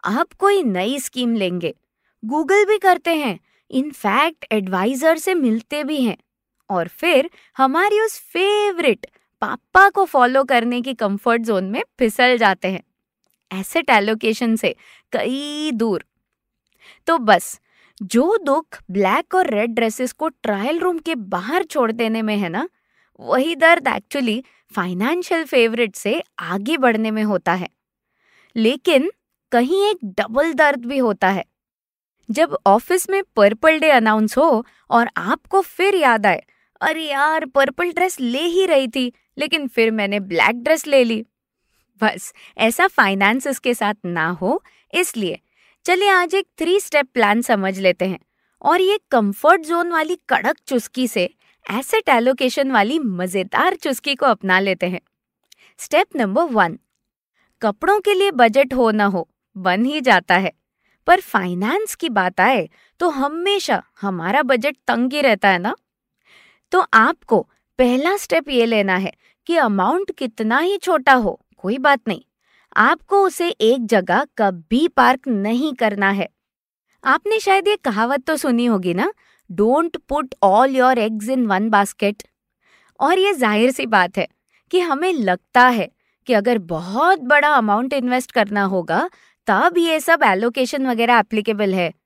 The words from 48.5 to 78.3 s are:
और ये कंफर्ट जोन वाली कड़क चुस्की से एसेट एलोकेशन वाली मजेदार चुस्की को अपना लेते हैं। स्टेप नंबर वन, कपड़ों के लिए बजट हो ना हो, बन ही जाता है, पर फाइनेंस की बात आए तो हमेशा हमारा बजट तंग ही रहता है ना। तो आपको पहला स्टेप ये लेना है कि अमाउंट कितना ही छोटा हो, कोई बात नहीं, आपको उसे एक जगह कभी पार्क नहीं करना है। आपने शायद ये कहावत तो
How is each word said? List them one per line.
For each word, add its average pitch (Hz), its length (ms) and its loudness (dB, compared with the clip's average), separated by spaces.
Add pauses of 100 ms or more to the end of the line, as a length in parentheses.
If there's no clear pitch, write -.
और 339 180 2
ये 381 200 0 (100)
कंफर्ट 269 500 2
जोन 339 300 -4
वाली 330 280 -4 (100)
कड़क - 280 -2 (100)
चुस्की 254 420 -4
से 180 220 -4 (400)
एसेट 269 380 -2
एलोकेशन 262 640 0
वाली 240 280 0
मजेदार 196 760 -2
चुस्की 285 400 -6
को 277 120 -2
अपना 190 340 2
लेते 185 260 -2
हैं। 180 140 -8 (800)
स्टेप - 280 0 (100)
नंबर 226 260 0
वन, 214 360 0 (840)
कपड़ों 339 380 0
के 403 140 0
लिए 392 160 2
बजट 254 440 2
हो 240 160 2
ना 214 140 2
हो, 190 240 -2 (280)
बन 190 280 0
ही 294 160 -2
जाता 190 360 4
है, 190 160 -2 (540)
पर 370 140 4
फाइनेंस 208 720 -4
की 330 140 -8
बात 190 320 -2
आए 196 280 2 (300)
तो 349 100 0
हमेशा 311 720 -4 (180)
हमारा 196 420 -2
बजट 262 340 -2 (100)
तंग 247 260 -2
ही 294 80 -4
रहता 220 280 2
है 185 100 2
ना। 226 180 -4 (920)
तो 370 240 2
आपको 226 540 2 (300)
पहला 262 380 2
स्टेप 330 320 -2
ये 240 180 2
लेना 202 300 0
है 185 180 -4 (320)
कि 339 100 0
अमाउंट 247 640 0
कितना 233 400 -2
ही 370 200 0
छोटा 294 340 2
हो, 226 280 2 (180)
कोई 220 200 -4
बात 277 300 2
नहीं, 180 120 -6 (560)
आपको 339 500 2
उसे 349 220 -2
एक 233 380 0
जगह 202 400 0 (120)
कभी 208 500 0
पार्क 254 400 2
नहीं 240 460 -2
करना 208 360 0
है। 196 180 -4 (760)
आपने 403 360 0
शायद 392 280 2
ये 415 80 0
कहावत 240 500 -2
तो 320 100 0